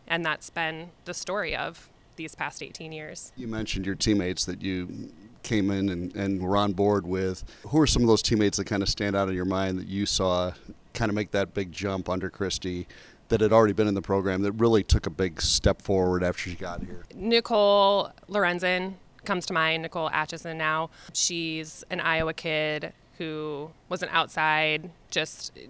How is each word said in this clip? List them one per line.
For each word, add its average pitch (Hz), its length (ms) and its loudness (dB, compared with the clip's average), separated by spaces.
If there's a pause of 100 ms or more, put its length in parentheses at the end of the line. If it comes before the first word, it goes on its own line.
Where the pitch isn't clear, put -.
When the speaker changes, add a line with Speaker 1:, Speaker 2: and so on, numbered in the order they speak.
Speaker 1:
And 165 180 0
that's 156 240 -4
been 160 420 -6 (160)
the 175 60 -8
story 175 440 -4
of 143 340 -8 (240)
these 160 220 -10
past 147 260 -8
eighteen 156 300 -12
years. 156 420 -12
Speaker 2:
You 127 140 -10
mentioned 110 360 -4
your 95 120 -2
teammates 92 480 2
that 92 180 -6
you 90 480 -6 (320)
came 101 300 2
in 98 160 0
and, 90 260 -4
and 98 260 -2
were 92 160 0
on 101 160 2
board 101 320 2
with. 92 380 -2 (200)
Who 156 180 2
are 147 80 8
some - 140 4
of 117 40 6
those 110 160 6
teammates 107 360 2
that 95 80 -2
kind 101 140 -2
of 98 80 0
stand 101 280 -2
out 98 120 2
in 95 60 -2
your 90 100 -2
mind 95 360 0
that 90 80 -10
you 98 180 -2
saw 90 460 2 (420)
kind 110 160 0
of 104 60 0
make 104 160 -2
that 98 200 0
big 92 200 -4
jump 95 360 -4
under 92 220 -2
Christy 90 560 -4 (400)
that 110 140 2
had 107 120 6
already 110 200 8
been 107 160 2
in 101 60 2
the 95 80 0
program 98 400 0
that 101 100 0
really 113 320 4
took - 200 4
a 90 60 -2
big 90 320 -2
step - 400 2
forward 90 400 2
after 90 260 -2
she 87 60 -8
got 87 300 -8
here? 87 280 -12
Speaker 1:
Nicole 202 1000 4 (160)
Lorenzen 180 640 0 (300)
comes 185 220 -2
to - 60 -6
mind, 160 300 2
Nicole 160 280 -4
Atchison 160 460 -4
now. 160 340 -2 (220)
She's 160 800 -4
an 180 80 -4
Iowa 160 360 0
kid 156 580 -2 (260)
who 151 520 -8 (180)
was 180 140 -4
an - 100 -6
outside, 156 800 2 (200)
just, - 400 -4 (200)